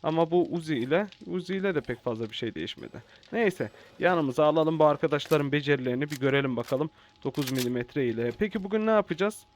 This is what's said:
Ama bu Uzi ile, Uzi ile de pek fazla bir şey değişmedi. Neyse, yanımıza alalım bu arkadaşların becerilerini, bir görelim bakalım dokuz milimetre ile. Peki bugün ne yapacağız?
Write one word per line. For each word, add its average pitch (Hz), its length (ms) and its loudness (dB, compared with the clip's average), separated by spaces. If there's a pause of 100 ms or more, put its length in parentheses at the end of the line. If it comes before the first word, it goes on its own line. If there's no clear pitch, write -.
Ama 160 280 2
bu 175 200 4
Uzi 160 260 -4
ile, 143 300 0 (200)
Uzi 180 300 -6
ile 190 180 -2
de 151 60 0
pek 120 220 -8
fazla 113 280 -4
bir - 40 -14
şey 110 200 -6
değişmedi. - 480 -10 (300)
Neyse, 196 380 0 (280)
yanımıza 156 460 2
alalım 156 340 4
bu 151 60 6
arkadaşların 147 680 2
becerilerini, 139 580 0
bir 143 100 -8
görelim 135 360 2
bakalım 135 340 -2 (340)
dokuz 135 280 -4
milimetre 123 540 -2
ile. 117 320 -2
Peki 208 260 -2
bugün 214 220 -2
ne 220 40 2
yapacağız? 196 640 0